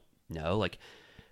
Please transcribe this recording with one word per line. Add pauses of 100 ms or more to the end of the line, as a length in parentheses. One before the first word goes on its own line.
(300)
know.
Like, (540)